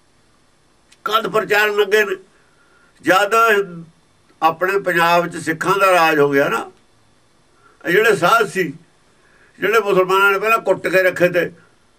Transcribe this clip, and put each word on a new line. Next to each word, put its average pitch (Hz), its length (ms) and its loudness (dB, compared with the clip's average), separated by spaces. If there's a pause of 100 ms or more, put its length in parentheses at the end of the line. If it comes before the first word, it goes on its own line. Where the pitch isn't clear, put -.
(1040)
ਕਦ 208 240 -4
ਪ੍ਰਚਾਰਨ 208 480 -2
ਲੱਗੇ 208 280 2
ਨੇ? 190 120 -6 (880)
ਜਦ 190 280 2 (1120)
ਆਪਣੇ 180 360 0
ਪੰਜਾਬ 170 480 0
'ਚ 165 100 -12
ਸਿੱਖਾਂ 160 420 -4
ਦਾ 190 140 2
ਰਾਜ 160 260 2
ਹੋ 143 120 2
ਗਿਆ 143 180 0
ਨਾ, 220 220 -6 (1120)
ਇਹ 170 80 -4
ਜਿਹੜੇ 214 240 2
ਸਾਧ 208 300 2
ਸੀ, 175 260 -6 (880)
ਜਿਹੜੇ 214 200 0
ਮੁਸਲਮਾਨਾਂ 196 520 2
ਨੇ 196 60 -2
ਪਹਿਲਾਂ 220 200 0
ਕੁੱਟ 196 280 -2
ਕੇ 185 160 2
ਰੱਖੇ 180 260 0
ਤੇ 175 240 -4 (460)